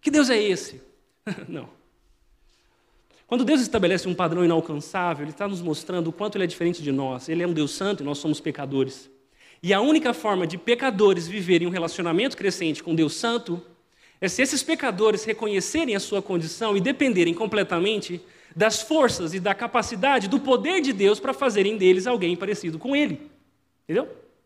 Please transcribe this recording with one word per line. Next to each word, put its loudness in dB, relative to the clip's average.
Que -2
Deus 4
é 2
esse? -4
<laughs> -10
Não. -12
Quando 0
Deus 4
estabelece 2
um -2
padrão 0
inalcançável, 0
Ele -10
tá -6
nos -6
mostrando -4
o -6
quanto -6
Ele 0
é 0
diferente -2
de -2
nós. -4
Ele -2
é 0
um 0
Deus 0
santo -4
e -6
nós -4
somos -2
pecadores. -4
E 0
a 4
única 4
forma 0
de -6
pecadores 2
viverem 2
um 0
relacionamento -2
crescente -2
com -2
Deus 2
santo -4
é 0
se 0
esses 0
pecadores 2
reconhecerem -2
a -2
sua -2
condição -2
e 2
dependerem 2
completamente -2
das 4
forças 2
e -4
da 0
capacidade, 0
do 2
poder 2
de 0
Deus 4
para -4
fazerem 0
deles 4
alguém 0
parecido -6
com -4
Ele. -2
Entendeu? -2